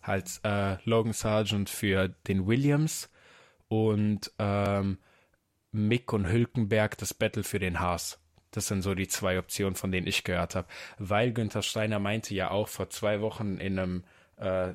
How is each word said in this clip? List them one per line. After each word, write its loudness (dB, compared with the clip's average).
halt, -4
äh, 0
Logan 4
Sargent 0
für 2
den 2
Williams 2
und, 2
ähm, 2
Mick 2
und 2
Hülkenberg 2
das -6
Battle -2
für -4
den -2
Haas. -2
Das -4
sind 0
so 0
die -2
zwei 0
Optionen, -2
von -4
denen 0
ich 0
gehört -2
hab. -4
Weil 2
Günther -2
Steiner -2
meinte -2
ja 0
auch 0
vor -6
zwei 0
Wochen -4
in -2
einem, -2
äh, -2